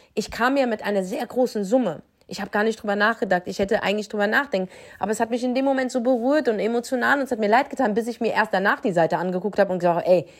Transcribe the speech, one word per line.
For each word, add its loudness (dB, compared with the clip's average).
ich -4
kam 0
ja 2
mit -4
einer -2
sehr -6
großen -2
Summe. 0
Ich -10
hab -8
gar 0
nicht -2
drüber -2
nachgedacht. 0
Ich -6
hätte 0
eigentlich -2
drüber -2
nachdenken. 0
Aber -2
es -2
hat -2
mich -4
in 0
dem 0
Moment 0
so 0
berührt 2
und 0
emotional 0
und -2
es -4
hat -4
mir 0
leid 4
getan, 0
bis -2
ich -8
mir 0
erst 0
danach 2
die -2
Seite 2
angeguckt -2
hab 2
und -2
gesagt, 2
„Ey, 6